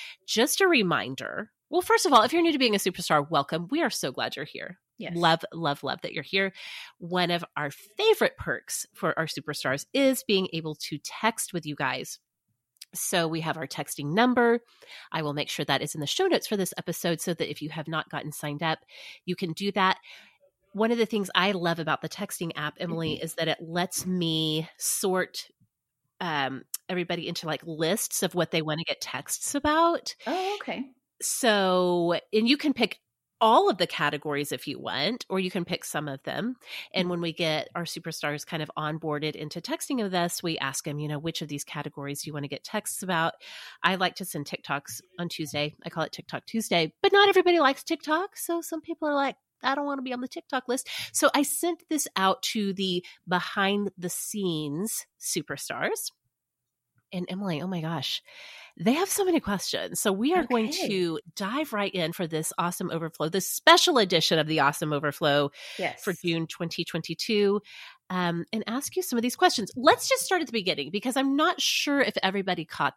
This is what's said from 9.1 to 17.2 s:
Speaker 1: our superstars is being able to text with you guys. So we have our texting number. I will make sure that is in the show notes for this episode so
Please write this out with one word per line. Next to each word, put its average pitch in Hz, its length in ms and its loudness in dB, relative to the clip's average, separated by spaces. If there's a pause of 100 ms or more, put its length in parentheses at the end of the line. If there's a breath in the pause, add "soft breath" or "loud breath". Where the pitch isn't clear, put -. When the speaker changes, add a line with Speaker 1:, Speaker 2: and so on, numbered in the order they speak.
Speaker 1:
our 160 60 0
superstars - 680 -4
is 262 300 4
being 190 300 2
able 156 220 -6
to - 240 -8
text - 520 -4
with 165 140 -6
you 147 100 -6
guys. - 440 -4 (760)
So 170 340 0
we 160 140 -2
have 156 160 -4
our 160 100 -8
texting 143 460 -6
number. 240 480 4 (500 loud breath)
I 160 100 -2
will 147 120 -2
make 143 160 -2
sure 147 160 -4
that 139 160 2
is - 140 -4
in 156 40 -6
the 143 80 -2
show 381 200 2
notes 302 200 2
for 220 80 -2
this 190 220 0
episode 170 420 -2
so 175 140 -2